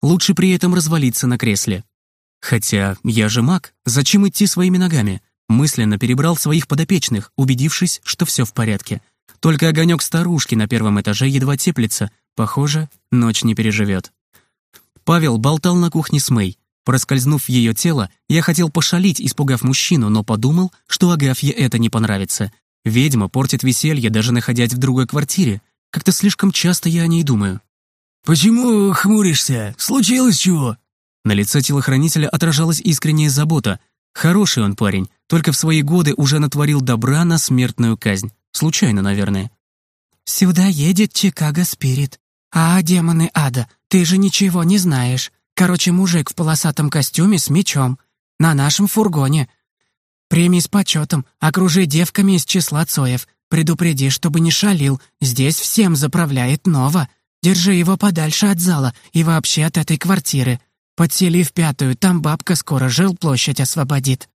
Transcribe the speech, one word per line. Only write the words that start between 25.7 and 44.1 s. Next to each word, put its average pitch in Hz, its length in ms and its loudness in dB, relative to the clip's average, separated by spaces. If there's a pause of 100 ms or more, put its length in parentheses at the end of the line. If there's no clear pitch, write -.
Как-то 175 220 0
слишком 196 380 0
часто 175 380 -2
я 165 140 0
о 165 40 0
ней 165 180 0
думаю. 101 360 -2 (640)
«Почему 208 680 2
хмуришься? 160 840 0
Случилось 247 640 2
чего?» 143 400 0 (480)
На 107 60 2
лице 104 280 0
телохранителя 143 640 0
отражалась 160 540 0
искренняя 151 480 0
забота. 143 520 0 (340)
Хороший 175 500 2
он 101 100 -2
парень, 95 360 -2 (160)
только 160 260 0
в 139 60 -2
свои 160 240 0
годы 151 340 0
уже 147 220 0
натворил 147 420 0
добра 127 460 0
на 165 100 2
смертную 120 600 0
казнь. 98 340 -4 (200)
Случайно, 147 500 0
наверное. 101 480 -4 (760)
«Сюда 185 440 2
едет 180 440 0
Чикаго 165 540 -2
Спирит. 135 520 -4 (320)
А, 165 300 2
демоны 165 540 2
ада, 139 340 -2 (200)
ты 180 180 2
же 175 100 2